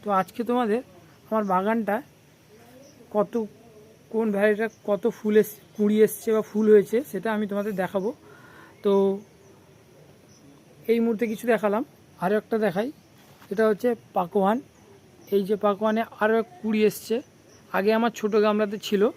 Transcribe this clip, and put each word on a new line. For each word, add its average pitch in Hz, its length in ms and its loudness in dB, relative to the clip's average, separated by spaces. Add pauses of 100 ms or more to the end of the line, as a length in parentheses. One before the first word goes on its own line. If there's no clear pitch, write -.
তো 214 60 -10 (120)
আজকে 190 300 -6
তোমাদের 240 320 0 (480)
আমার 214 140 -2 (100)
বাগানটা 202 420 0 (1200)
কত, 202 180 0 (800)
কোন 226 220 0
ভ্যারাইটিটা 214 320 2 (220)
কত 202 140 -2 (140)
ফুল 214 240 -2
এস-, - 180 -4 (160)
কুড়ি 208 300 2
এসছে 208 300 -6
বা 214 140 0
ফুল 214 240 -2
হয়েছে, 208 240 6 (140)
সেটা 196 240 -6
আমি 214 160 -2
তোমাদের 202 300 -4
দেখাবো। 190 280 -4 (760)
তো 202 100 2 (2000)
এই 233 120 2
মুহূর্তে 233 280 0
কিছু 233 220 -10
দেখালাম, 214 300 0 (400)
আরও 202 180 0
একটা 226 240 -4
দেখাই, 202 240 -2 (600)
এটা 214 180 0
হচ্ছে 233 200 0 (280)
পাকোয়ান। 196 400 0 (800)
এই 202 140 4
যে 214 60 2 (100)
পাকোয়ানে 214 360 0 (200)
আরও 214 200 2
এক 220 60 -6 (120)
কুড়ি 214 300 0
এসছে, - 260 -6 (640)
আগে 196 200 0
আমার 233 220 0
ছোটো 214 260 0
গামলাতে 208 320 0 (100)
ছিল 202 160 2 (140)